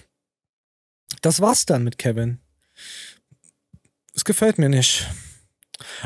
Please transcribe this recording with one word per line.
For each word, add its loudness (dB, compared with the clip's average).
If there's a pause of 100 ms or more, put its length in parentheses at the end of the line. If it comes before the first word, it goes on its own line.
(1200)
Das 4
war's 4
dann 2
mit -4
Kevin. -2 (1700)
Es -4
gefällt 2
mir 4
nicht. 2 (1000)